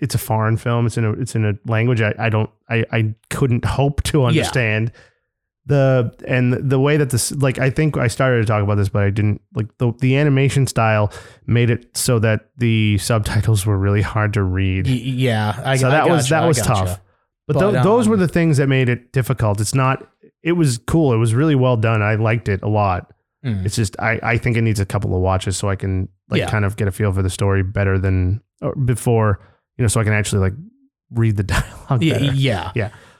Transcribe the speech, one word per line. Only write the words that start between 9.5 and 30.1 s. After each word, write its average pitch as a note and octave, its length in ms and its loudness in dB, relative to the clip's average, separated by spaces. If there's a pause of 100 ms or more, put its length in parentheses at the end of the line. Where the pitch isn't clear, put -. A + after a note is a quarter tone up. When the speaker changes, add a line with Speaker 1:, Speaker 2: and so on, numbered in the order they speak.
Speaker 1:
like, A2 120 -4 (120)
the, A#2+ 200 0
the C3 180 2
animation C#3 520 2
style A2 440 2 (340)
made A#2+ 240 2
it - 260 -4
so B2 240 0
that A2 360 0
the A2 420 2
subtitles G#2+ 680 0
were G#2 120 0
really G2+ 240 0
hard G#2+ 320 -2
to G2+ 100 0
read. F#2+ 420 -2
Speaker 2:
Y-, C3 60 0
yeah, A#2+ 720 -2
I, C3+ 120 0
Speaker 1:
So C3 120 0
Speaker 2:
I - 20 2
Speaker 1:
that D3+ 180 2
was, D#3+ 160 2
Speaker 2:
gotcha, B2+ 100 -2
Speaker 1:
that D#3+ 100 2
Speaker 2:
I - 20 2
Speaker 1:
was D3+ 120 2
Speaker 2:
gotcha. G#2 100 -2
Speaker 1:
tough. F#2+ 320 -2 (480)
But D3 60 0
Speaker 2:
But, G3+ 180 2
Speaker 1:
tho-, B2+ 100 0
those A3 260 4
were A3 60 2
Speaker 2:
um, G3+ 60 2
Speaker 1:
the F3 80 2
things E3 300 2
that C#3 100 2
made C3 200 2
it A#2+ 240 -4
difficult. A2 480 0
It's G#2+ 140 -4
not, C3+ 340 0 (360)
it E3 80 0
was D3+ 260 0
cool. D#3 340 2
It A2+ 40 2
was A2 180 2
really D3 220 2
well B2+ 200 2
done. A2+ 260 0
I G#2+ 120 0
liked A2 340 0
it G2 140 -2
a - 60 -4
lot. G2+ 440 -2 (320)
Speaker 2:
Mm. G#2 220 -4
Speaker 1:
It's G#2 80 -4
just, A2 260 -2
I, A2+ 220 -2
I A#2 160 0
think A#2 180 -2
it A#2 60 0
needs G#2+ 160 0
a G2 80 -2
couple G2+ 300 -2
of F2+ 40 0
watches F#2 360 0
so G#2 120 -4
I G2 60 -2
can, F#2+ 340 -4 (200)
like, - 120 0
Speaker 2:
Yeah. - 100 -4
Speaker 1:
kind G#2+ 140 0
of G2+ 120 -2
get A2 100 -2
a F#2+ 60 -2
feel G#2 200 0
for G2 100 0
the F#2+ 80 0
story G2 340 0
better G2 340 0
than, F#2+ 420 0 (220)
or - 140 -4
before, A2+ 640 0 (380)
you B2+ 40 0
know, A#2 60 2
so A2 120 0
I G#2+ 40 2
can G#2+ 80 0